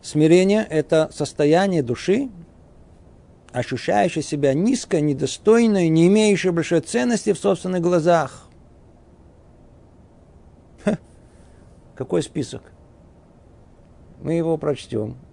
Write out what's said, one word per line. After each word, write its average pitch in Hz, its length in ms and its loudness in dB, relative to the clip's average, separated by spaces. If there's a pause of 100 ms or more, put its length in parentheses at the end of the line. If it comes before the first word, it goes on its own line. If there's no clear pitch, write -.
Смирение — 185 680 2
это 156 420 0
состояние 160 720 0
души, 190 460 -2 (1200)
ощущающее 123 720 -2
себя 143 300 0
низко, 190 480 -2
недостойной, 175 880 2
не 165 180 4
имеющей 202 440 2
большой 170 280 0
ценности 226 540 -2
в 165 40 -4
собственных 185 440 -2
глазах. 170 680 0 (2500)
Ха, 208 120 -2 (1000)
какой 156 280 -4
список? - 480 -10 (1500)
Мы 147 140 -4
его 165 200 -2
прочтем. 123 600 -6 (160)